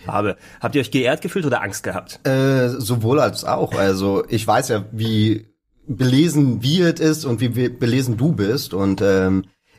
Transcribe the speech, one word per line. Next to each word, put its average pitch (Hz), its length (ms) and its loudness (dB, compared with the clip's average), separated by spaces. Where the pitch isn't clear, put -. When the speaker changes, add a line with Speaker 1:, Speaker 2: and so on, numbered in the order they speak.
Speaker 1:
habe? 101 300 -2
Habt 120 140 -4
ihr 143 60 4
euch 117 100 -6
geehrt 131 280 0
gefühlt 180 260 -4
oder 120 160 0
Angst 101 220 -8
gehabt? - 420 -10
Speaker 2:
Äh, 135 440 2
sowohl 120 500 0
als 107 240 0
auch. - 300 -2
Also 98 560 0
ich 110 180 -2
weiß 120 220 2
ja, 104 240 -2
wie 110 520 0
belesen 131 760 2
Wirt 165 360 2
ist 156 260 0
und 120 160 -2
wie 127 80 0
be-, 123 200 0
belesen 123 480 0
du 139 160 0
bist. 104 400 -2
Und, 98 280 0
ähm, 95 420 2